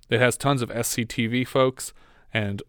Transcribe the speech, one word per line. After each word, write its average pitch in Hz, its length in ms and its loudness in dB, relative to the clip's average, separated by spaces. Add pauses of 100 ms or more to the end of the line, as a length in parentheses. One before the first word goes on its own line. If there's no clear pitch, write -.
It 113 120 2
has 123 160 4
tons 139 260 0
of 110 80 -6
S 117 180 -4
C 120 160 -2
T 113 220 -2
V 123 180 0
folks, - 480 0 (400)
and 101 360 -2